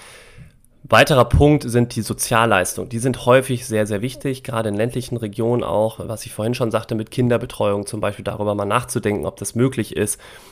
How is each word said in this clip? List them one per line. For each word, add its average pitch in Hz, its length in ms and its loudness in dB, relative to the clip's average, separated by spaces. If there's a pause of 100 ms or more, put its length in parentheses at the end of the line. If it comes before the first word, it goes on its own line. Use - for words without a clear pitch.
(840)
Weiterer 120 420 6
Punkt 143 440 4
sind 120 260 2
die 113 60 -2
Sozialleistungen. 104 840 0
Die 117 120 -8
sind 123 260 -2
häufig 127 400 4
sehr, 107 220 0
sehr 104 140 -4
wichtig, 131 420 -6
gerade 113 260 -4
in 101 60 -2
ländlichen 120 420 -2
Regionen 113 480 -2
auch, 110 340 0
was 104 260 -10
ich - 60 -14
vorhin 110 220 -2
schon 120 180 -2
sagte, 110 240 -2
mit 107 160 -6
Kinderbetreuung 110 760 0
zum 107 120 -8
Beispiel, 104 240 -4
darüber 101 320 -4
mal 101 100 -2
nachzudenken, 104 600 0
ob 92 100 -6
das - 200 -10
möglich 120 420 -2
ist, - 240 -2 (300)